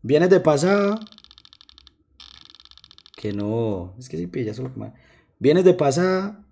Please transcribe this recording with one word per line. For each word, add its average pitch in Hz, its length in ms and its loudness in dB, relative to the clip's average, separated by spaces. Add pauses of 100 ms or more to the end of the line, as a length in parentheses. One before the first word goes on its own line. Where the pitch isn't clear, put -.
¿Vienes 156 300 2
de 185 80 6
pasada? 196 600 0 (2250)
Que 104 180 -8
no. 101 680 -6
Es 127 100 -20
que 156 80 -10
sí, 175 80 -8
pilla, 131 240 -8
eso 120 140 -10
es 127 60 -10
lo - 40 -16
que 110 60 -14
más. 107 140 -16 (440)
¿Vienes 165 260 4
de 175 120 8
pasada 185 760 0